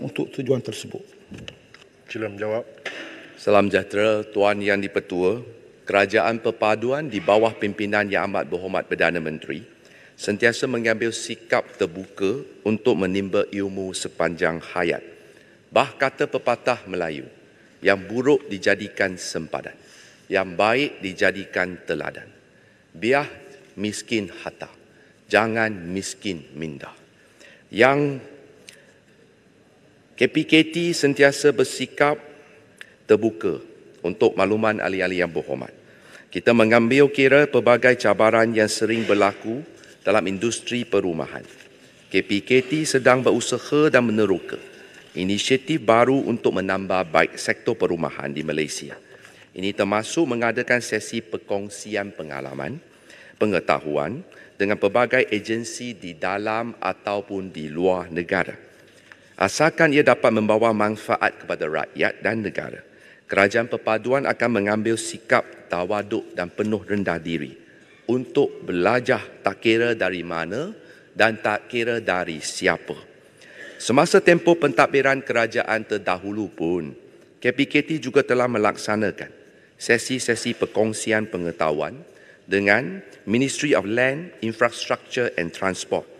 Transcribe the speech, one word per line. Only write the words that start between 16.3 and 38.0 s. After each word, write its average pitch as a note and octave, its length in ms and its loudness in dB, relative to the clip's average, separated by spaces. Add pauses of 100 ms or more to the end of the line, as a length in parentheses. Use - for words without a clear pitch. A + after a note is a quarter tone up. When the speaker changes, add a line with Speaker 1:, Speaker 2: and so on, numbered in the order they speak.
Speaker 3:
Melayu, E2 400 -6 (560)
"Yang G2 240 2
buruk B2 360 2 (120)
dijadikan G2 640 -2
sempadan, D#2 560 -8 (560)
yang F#2+ 320 -2
baik A#2+ 400 2
dijadikan F#2 880 -2
teladan. D#2 400 -6 (640)
Biar C3+ 400 0 (480)
miskin G#2 480 -4 (160)
harta, - 240 -12 (560)
jangan A2 480 2
miskin F2+ 800 -8
minda." D2 400 -10 (800)
Yang C#3 480 2 (2000)
K A#2+ 80 6
P D#3 160 -2
K - 80 2 (160)
T D#3+ 60 -12 (180)
sentiasa C#3 560 2
bersikap C#3 720 0 (880)
terbuka G#2 480 2 (480)
untuk F#2 320 2
makluman G#2+ 480 0
ahli-ahli F#2 400 -2
yang E2 80 -4
berhormat. C2+ 400 -6 (560)
Kita G#2 240 2
mengambil A#2 560 6
kira C#3 400 4
pelbagai A#2+ 560 4